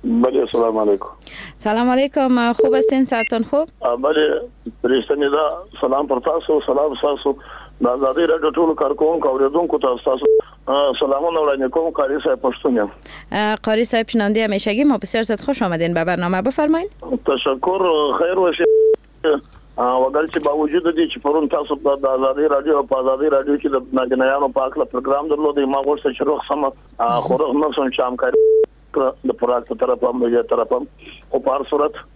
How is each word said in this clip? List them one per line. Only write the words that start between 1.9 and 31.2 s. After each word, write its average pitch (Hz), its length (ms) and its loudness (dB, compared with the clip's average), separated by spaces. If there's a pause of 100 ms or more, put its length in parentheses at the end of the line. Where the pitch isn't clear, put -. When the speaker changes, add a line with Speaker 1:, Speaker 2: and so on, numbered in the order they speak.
Speaker 2:
علیکم، 262 480 2
آه، 233 140 2
خوب - 220 2
هستین؟ 269 300 2
صحتتون 226 380 -2
خوب؟ 294 260 0 (120)
Speaker 1:
آه، - 160 0
بله، 156 440 2 (420)
پرشتنی 139 480 0
دا، 151 320 -2 (180)
سلام 139 260 0
پر 135 120 -2
تاسو، 156 480 0
سلام 143 280 0
ستاسو. 139 380 -2 (500)
د 120 40 0
آزادۍ 135 400 0
راډیو 156 240 0
ټولو 160 240 0
کارکوونکو، 151 540 0
اوریدونکو 143 500 0
ته 127 220 0
ستاسو، 135 260 0 (400)
آه، 139 340 0
سلامونه 156 400 0
وړاندې 135 300 0
کوم. 165 200 0
قاري 143 240 -2 (100)
صاحب، 131 160 0
پښتون 127 360 -2
یم. 107 100 0 (460)
Speaker 2:
آه، 214 220 0
قاری 220 300 0
صاحب، 226 240 -2
شنونده 220 360 0
همیشگی 208 400 0
ما، 285 120 4
بسیار 220 260 -4
زیاد 220 180 -2
خوش 277 220 -2
آمدین 170 320 0
به 165 100 0
برنامه. 180 380 0
بفرمایید. 311 480 0 (360)
Speaker 1:
تشکر، 143 520 0 (400)
خیر 180 200 0
وشي. 170 260 2 (1120)
آه، 127 320 2
وګل 151 180 0
چې 156 180 -4
باوجود 151 380 2
دې 160 300 2
چې - 100 -12
پرون 147 260 2
تاسو 147 280 -2
په 139 200 0
د 139 100 -4
آزادۍ 135 420 2
راډیو 147 280 2
او 139 60 2
په 131 140 -2
آزادۍ 131 320 0
راډیو 143 280 0
کې 143 120 -4
د 135 140 0 (100)
نارینه‌یانو 131 560 0
په 131 180 0
هکله 151 180 -2
پروګرام 143 440 -2
درلودی، 147 360 0
ما 139 140 0
غوښتل 147 340 -2
چې - 80 -10
روغ 143 280 0
سمه، 143 240 -2 (260)
آه، 120 220 0
خو 131 180 -2
روغ 143 180 -2
نه 151 200 0
سم 139 120 0
چې 127 120 -4
همکاري 127 680 2 (280)
کړه 135 200 0 (120)
د 127 40 0
پراګ 120 380 0
په 120 60 -6
طرف 123 300 0
هم، 123 200 0
د 120 80 2
دې 117 180 2
طرف 120 220 0
هم. 127 140 -2 (440)